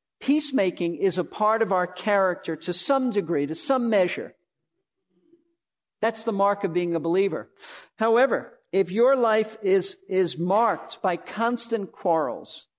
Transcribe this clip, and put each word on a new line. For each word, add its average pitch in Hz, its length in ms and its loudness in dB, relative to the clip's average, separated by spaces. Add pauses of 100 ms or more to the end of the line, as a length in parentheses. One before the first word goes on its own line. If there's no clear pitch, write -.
(220)
peacemaking 208 760 0
is 180 200 0
a 180 60 0
part 220 380 0
of 202 100 0
our 180 160 2
character 185 680 0
to 175 160 -6
some 262 360 0
degree, 165 380 0
to 156 80 -6
some 247 340 0
measure. 180 460 0 (1600)
That's 226 240 -2
the 233 80 -2
mark 202 320 0
of 165 100 -2
being 175 200 -2
a 165 60 0
believer. 170 500 -2 (460)
However, 226 640 2 (120)
if 175 200 0
your 247 240 4
life 220 480 2
is, 190 340 0 (100)
is 185 300 0
marked 190 640 0
by 175 160 0
constant 226 760 -4
quarrels, 147 760 -4 (120)